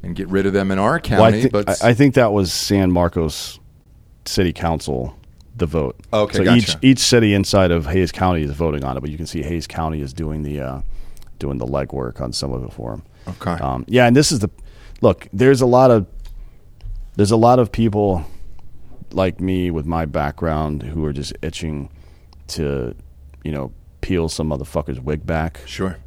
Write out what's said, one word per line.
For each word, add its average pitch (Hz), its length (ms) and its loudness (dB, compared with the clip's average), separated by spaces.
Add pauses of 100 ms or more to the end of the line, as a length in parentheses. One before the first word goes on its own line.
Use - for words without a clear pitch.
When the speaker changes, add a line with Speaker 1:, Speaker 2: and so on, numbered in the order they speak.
Speaker 1:
and 87 120 -8
get 92 140 -8
rid 98 160 2
of 98 80 0
them 98 160 2
in 95 80 0
our 120 320 2
Speaker 2:
Well, 110 140 6
I 113 80 8
Speaker 1:
county. 107 100 0
Speaker 2:
thi-, 127 80 4
Speaker 1:
But 104 340 0
Speaker 2:
I, 117 60 6
I 120 60 6
think 135 180 6
that 117 200 4
was 98 200 2
San 98 380 2
Marcos 87 680 0 (680)
City 90 280 0
Council, 73 640 -4 (420)
the 90 80 0
vote. 76 300 -2 (180)
Speaker 1:
Okay, 107 240 0
Speaker 2:
So 98 60 2
Speaker 1:
gotcha. 92 140 4
Speaker 2:
each, 107 260 0
each 131 160 6
city 110 340 4
inside 95 380 4
of 82 160 0
Hayes 87 240 0
County 90 320 0
is 71 80 -4
voting 73 320 -2
on 67 120 -4
it, 65 60 -6
but 73 80 -8
you 73 80 -10
can 80 80 -8
see 82 160 -8
Hayes 80 240 -6
County 80 360 -6
is 67 120 -8
doing 76 300 -6
the, 73 180 -6
uh, 65 180 -8 (600)
doing 69 180 -6
the 60 80 -6
legwork 67 560 -6
on 64 100 -6
some 67 220 -6
of 64 100 -6
it 50 80 -12
for 57 220 -10
'em. - 80 -12 (260)
Speaker 1:
Okay. 90 260 -6
Speaker 2:
Um, 65 340 -6
yeah, 123 180 4
and 120 100 6
this 143 160 6
is 139 60 0
the, 98 140 -2 (500)
look, 107 320 4
there's 127 280 6
a 131 40 4
lot 127 240 8
of, 110 160 6 (1080)
there's 101 160 4
a 113 60 4
lot 120 200 6
of 120 140 2
people 104 520 0 (880)
like 92 280 0
me 92 300 0
with 78 160 -4
my 82 220 -2
background 76 720 -2
who 78 240 -6
are 73 80 -4
just 69 200 -8 (100)
itching 78 440 -8 (600)
to, 69 480 -6 (480)
you 80 80 -6
know, 69 200 -8 (300)
peel 85 260 -2
some 78 220 -4
motherfucker's 71 500 -6
wig 76 240 -6
back. 80 440 -4
Speaker 1:
Sure. 95 400 -8